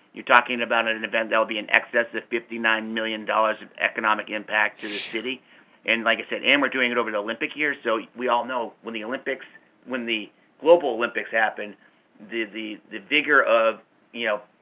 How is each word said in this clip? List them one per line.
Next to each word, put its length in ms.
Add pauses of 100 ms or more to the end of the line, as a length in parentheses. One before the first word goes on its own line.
(140)
You're 100
talking 380
about 260
an 160
event 260
that 80
will 80
be 120
in 120
excess 440
of 160
fifty-nine 640
million 320
dollars 360
of 60 (100)
economic 520
impact 500
to 80
the 60
city. 480 (440)
And 200
like 140
I 100
said, 140
and 180
we're 80
doing 220
it 60
over 140
the 60
Olympic 380
year, 280
so 160 (160)
we 140
all 160
know 360
when 120
the 100
Olympics, 420 (400)
when 200
the 240 (300)
Global 300
Olympics 420
happen, 440 (560)
the, 140
the, 340 (120)
the 60
vigor 460
of, 360 (320)
you 140
know, 160 (200)